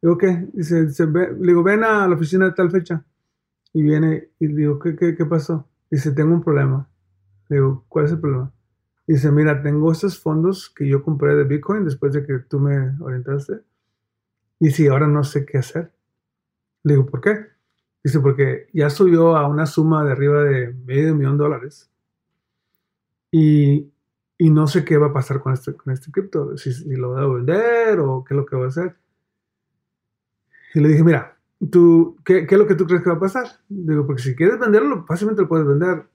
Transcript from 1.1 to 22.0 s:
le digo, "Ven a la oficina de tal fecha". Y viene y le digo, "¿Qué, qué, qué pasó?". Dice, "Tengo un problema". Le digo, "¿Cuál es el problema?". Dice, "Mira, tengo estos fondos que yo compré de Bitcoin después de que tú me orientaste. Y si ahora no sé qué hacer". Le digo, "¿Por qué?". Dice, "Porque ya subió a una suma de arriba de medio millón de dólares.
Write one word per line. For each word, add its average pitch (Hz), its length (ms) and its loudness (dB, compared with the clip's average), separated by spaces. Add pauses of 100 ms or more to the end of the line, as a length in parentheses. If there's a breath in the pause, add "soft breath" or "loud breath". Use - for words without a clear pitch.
le 185 140 -2
digo, 175 160 4
"Ven 208 200 2
a 214 240 0
la 175 80 2
oficina 165 300 0
de 185 80 -2
tal 180 180 0
fecha". 170 320 -4 (720)
Y 156 100 0
viene 156 460 0 (100)
y 160 80 -2
le 147 80 -4
digo, 147 240 -2
"¿Qué, 165 160 -6
qué, 170 200 -2
qué 165 100 -2
pasó?". 156 420 -4 (240)
Dice, 147 200 -2
"Tengo 151 220 2
un 170 100 0
problema". 139 460 -2 (600)
Le 143 80 -2
digo, 135 320 0
"¿Cuál 156 160 -2
es 151 60 0
el 160 100 -6
problema?". 135 320 -6 (520)
Dice, 147 260 2
"Mira, 147 300 2
tengo 151 300 0
estos 170 260 -4
fondos 165 560 -4
que 143 140 -6
yo 139 160 0
compré 147 320 0
de 147 80 2
Bitcoin 151 400 -2
después 139 300 -4
de 143 120 -4
que 139 140 -4
tú 135 220 -4
me 139 400 -2
orientaste. 139 580 -8 (1000)
Y 160 100 4
si 147 160 2
ahora 139 200 2
no 147 180 2
sé 139 200 -4
qué - 120 -6
hacer". 160 340 -6 (920)
Le 147 100 2
digo, 135 120 4
"¿Por 127 140 -10
qué?". 214 280 -4 (540)
Dice, 143 200 0
"Porque 131 520 0
ya 147 160 0
subió 170 460 4
a 147 100 2
una 147 200 0
suma 156 400 0
de 139 80 0
arriba 143 300 2
de 127 300 -2 (120)
medio 147 300 0
millón 139 220 0
de 147 60 0
dólares. 143 480 -8 (1400)